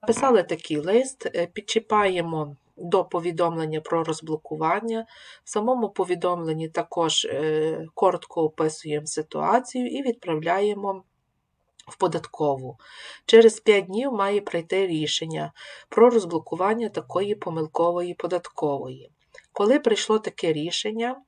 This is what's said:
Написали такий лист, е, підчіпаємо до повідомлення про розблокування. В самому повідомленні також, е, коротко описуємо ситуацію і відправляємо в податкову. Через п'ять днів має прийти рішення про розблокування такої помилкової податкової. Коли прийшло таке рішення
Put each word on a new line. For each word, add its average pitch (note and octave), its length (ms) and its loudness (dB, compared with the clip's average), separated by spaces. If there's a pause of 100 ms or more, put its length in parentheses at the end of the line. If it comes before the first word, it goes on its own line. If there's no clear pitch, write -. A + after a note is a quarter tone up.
Написали A#3 400 4
такий D#3+ 360 -4
лист, G#3+ 480 0
е, E3+ 200 -2
підчіпаємо F3 1080 -2 (200)
до F3 280 0
повідомлення E3 760 -2
про E3 240 -2
розблокування. D#3+ 1000 -4 (380)
В - 60 -18
самому A3+ 380 0
повідомленні F3 800 -2
також, E3 560 -2
е, D#3 720 -2
коротко F3 480 0
описуємо D#3 640 -2
ситуацію G3+ 800 -2
і C4+ 160 -6
відправляємо G3 1000 -2 (840)
в - 80 -18
податкову. C#3+ 840 -2 (480)
Через A3+ 340 8
п'ять G3+ 260 4
днів A#3 260 -4
має G3+ 280 0
прийти F#3 460 -2
рішення D#3 680 -4 (360)
про A#3 220 8
розблокування G3 760 0
такої G3+ 460 -4
помилкової F3 800 -2
податкової. C#3 960 -6 (420)
Коли A3+ 260 4
прийшло A3 400 2
таке F3 340 -2
рішення G#3+ 640 -4 (120)